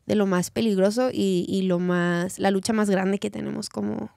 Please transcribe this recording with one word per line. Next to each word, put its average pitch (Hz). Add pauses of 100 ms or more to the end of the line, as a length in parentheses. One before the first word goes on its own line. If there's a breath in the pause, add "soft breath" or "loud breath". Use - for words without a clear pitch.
de 208
lo 202
más 180
peligroso 220
y, 190
y 190
lo 185
más, 175
la 196
lucha 196
más 214
grande 190
que 208
tenemos 208
como, 214